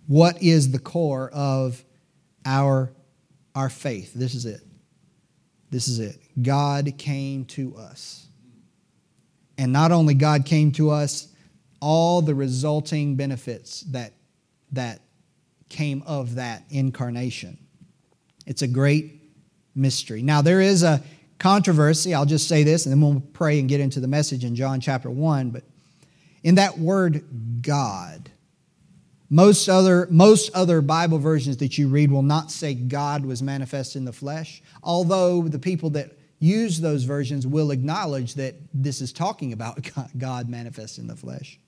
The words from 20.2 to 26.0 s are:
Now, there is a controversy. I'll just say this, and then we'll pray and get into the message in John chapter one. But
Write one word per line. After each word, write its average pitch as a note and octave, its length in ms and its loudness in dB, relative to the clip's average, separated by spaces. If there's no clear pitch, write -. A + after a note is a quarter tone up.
Now, D3 200 4
there F3 180 6
is F#3+ 220 4
a D#3 200 4
controversy. F3 760 2
I'll C#3+ 100 2
just D3 240 2
say D#3 140 4
this, D#3+ 240 4
and C3+ 60 0
then C#3 80 6
we'll C#3+ 200 4
pray D3+ 260 0
and C3+ 100 0
get C#3+ 120 0
into C3+ 200 -2
the B2+ 80 -4
message C#3 360 -2
in A#2+ 120 -4
John C3+ 240 -2
chapter B2+ 300 -4
one. C3+ 400 -2
But A#2+ 140 -12